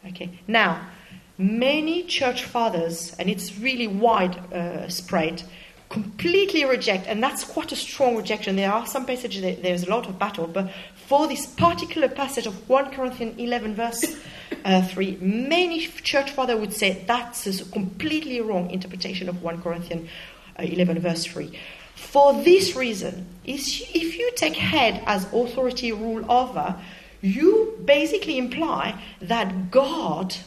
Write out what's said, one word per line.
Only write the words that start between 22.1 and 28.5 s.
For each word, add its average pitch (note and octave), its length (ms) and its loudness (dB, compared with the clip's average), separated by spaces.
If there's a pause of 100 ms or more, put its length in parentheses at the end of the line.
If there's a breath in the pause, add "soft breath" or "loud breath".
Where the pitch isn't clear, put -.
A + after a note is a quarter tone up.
this F4+ 320 8
reason, A#3 500 -4 (200)
is, - 360 -6 (120)
if E4 240 -2
you A#4+ 180 0
take D#4+ 200 2
head A#3 500 2
as G3 260 2
authority A#3+ 640 0
rule A3 360 -4
over, F#3+ 460 2 (460 loud breath)
you D#4+ 640 4
basically D4+ 520 4
imply B3 640 -2 (200 loud breath)